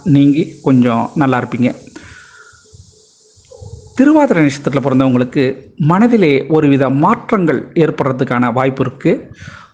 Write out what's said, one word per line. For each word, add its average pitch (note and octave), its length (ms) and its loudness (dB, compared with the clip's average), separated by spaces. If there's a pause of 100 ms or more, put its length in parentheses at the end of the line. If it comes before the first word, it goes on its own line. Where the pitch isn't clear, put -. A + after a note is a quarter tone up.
நீங்கி C#3+ 580 2
கொஞ்சம் B2 540 0
நல்லா C3 280 -2
இருப்பீங்க. A#2+ 320 -4 (2250)
திருவாதிரை C#4 500 2
நட்சத்திரத்துல C#3 380 -4
பிறந்தவங்களுக்கு C3 920 -2
மனதிலே F3+ 720 2
ஒருவித C#3+ 420 2
மாற்றங்கள் D#3+ 840 -2
ஏற்படுறதுக்கான B2+ 800 -2
வாய்ப்பு C3 320 -2
இருக்கு. - 500 -4 (380)